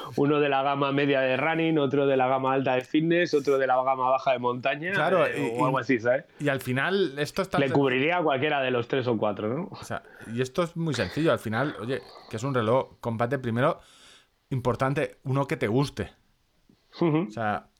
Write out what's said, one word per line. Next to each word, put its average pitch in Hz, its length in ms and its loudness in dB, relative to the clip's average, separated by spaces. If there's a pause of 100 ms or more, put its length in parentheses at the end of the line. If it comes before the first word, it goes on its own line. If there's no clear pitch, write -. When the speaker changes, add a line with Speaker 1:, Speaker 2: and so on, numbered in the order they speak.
(180)
Speaker 1:
uno 143 220 4
de 147 100 2
la 135 140 2
gama 139 280 0
media 139 300 2
de 131 160 2
running, 160 400 0
otro 139 300 2
de 135 100 4
la 127 100 2
gama 131 260 2
alta 131 220 0
de 127 60 2
fitness, 165 520 0
otro 139 240 2
de 135 100 2
la 127 100 4
gama 131 340 2
baja 135 220 2
de 123 60 0
montaña, 135 540 -2
Speaker 2:
Claro, 175 320 2
Speaker 1:
eh, 135 300 -2
Speaker 2:
y, 123 60 -4
Speaker 1:
o 123 40 2
algo 131 140 0
Speaker 2:
y, - 20 -2
Speaker 1:
así, 123 180 2
¿sabes? 120 260 0 (140)
Speaker 2:
y 143 100 0
al 135 120 0
final 147 560 0
esto 147 240 -4
está - 180 -2
Speaker 1:
Le 139 100 2
Speaker 2:
sen- 123 40 -2
Speaker 1:
cubriría 139 440 2
a 175 60 0
cualquiera 143 380 0
de 127 100 0
los 120 180 -2
tres 127 180 -2
o 117 100 0
cuatro, 104 360 -2
¿no? 175 180 -6
Speaker 2:
O - 120 -16
sea, - 200 -8 (300)
y 120 80 -2
esto 151 220 -2
es 165 120 -6
muy 165 180 -4
sencillo. 120 380 0
Al 110 80 2
final, 123 400 -4
oye, 123 220 -6 (280)
que - 80 -10
es 107 60 -6
un 139 100 -4
reloj, 120 460 0
comparte 120 400 -4
primero, 123 400 0 (680)
importante, 135 760 -2
uno 139 240 -2
que 160 100 -2
te 123 100 -2
guste. 120 440 -2 (880)
Speaker 1:
Ujú. 170 280 2
Speaker 2:
O 147 40 -12
sea, 107 360 -4 (120)